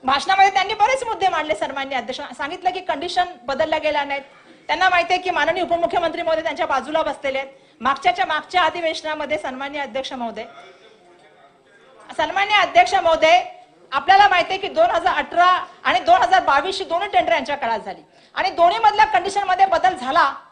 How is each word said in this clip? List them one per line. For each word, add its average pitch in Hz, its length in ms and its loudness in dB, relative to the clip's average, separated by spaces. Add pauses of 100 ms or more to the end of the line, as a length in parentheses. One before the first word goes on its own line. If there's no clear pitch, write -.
भाषणामध्ये 381 500 2
त्यांनी 392 200 0
बरेच 494 300 2
मुद्दे 427 240 -2
मांडले. 311 280 -2
सन्मान्य 269 400 -6
अध्यक्ष 247 260 -6
सांगितलं 302 500 -6
की 370 80 -8
कंडिशन 349 460 -2 (180)
बदलल्या 311 360 -2
गेल्या 294 240 -2
नाहीत, 277 180 -6 (460)
त्यांना 349 220 2
माहिती 349 240 2
आहे 359 80 0
की 359 80 -4
माननीय 330 340 0
उपमुख्यमंत्री 339 580 -2
महोदय 320 220 -2
त्यांच्या 320 220 -4
बाजूला 302 360 -2
बसलेले 277 360 -4
आहेत. 269 120 -6 (320)
मागच्याच्या 349 440 0
मागच्या 311 380 -2
अधिवेशनामध्ये 311 760 -4
सन्मान्य 277 420 -8
अध्यक्ष 269 340 -8
महोदय, 226 300 -10 (1700)
सन्मान्य 381 360 -2
अध्यक्ष 359 400 4
महोदय, 330 500 4 (480)
आपल्याला 381 360 6
माहिती 349 260 2
आहे 381 80 -6
की 392 60 -6
दोन 320 220 2
हजार 339 260 0
अठरा 339 500 2 (180)
आणि 320 160 2
दोन 349 220 4
हजार 359 200 4
बावीस 302 380 0
ही 370 60 -6
दोन्ही 349 220 -4
टेंडर 349 240 0
यांच्या 285 240 -2
काळात 226 240 -4
झाली 190 220 -12 (340)
आणि 359 140 -2
दोन्ही 359 300 2
मधल्या 427 260 4
कंडिशन 392 380 -2
मध्ये 370 220 4
बदल 359 300 2
झाला 277 380 2 (180)